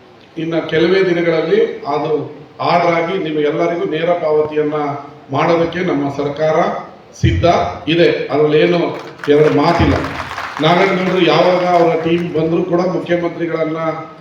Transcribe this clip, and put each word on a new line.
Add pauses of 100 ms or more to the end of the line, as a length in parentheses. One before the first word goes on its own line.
(380)
ಇನ್ನು
ಕೆಲವೇ
ದಿನಗಳಲ್ಲಿ (240)
ಅದು (180)
ಆರ್ಡರ್
ಆಗಿ
ನಿಮಗೆಲ್ಲರಿಗೂ
ನೇರ
ಪಾವತಿಯನ್ನ (640)
ಮಾಡೋದಕ್ಕೆ
ನಮ್ಮ
ಸರ್ಕಾರ (600)
ಸಿದ್ಧ (440)
ಇದೆ.
ಅದರಲ್ಲಿ
ಏನು (540)
ಎರಡು
ಮಾತಿಲ್ಲ. (680)
ನಾಗಣ್ಣಗೌಡರು
ಯಾವಾಗ
ಅವರ
ಟೀಮ್
ಬಂದರೂ
ಕೂಡ
ಮುಖ್ಯಮಂತ್ರಿಗಳನ್ನ (440)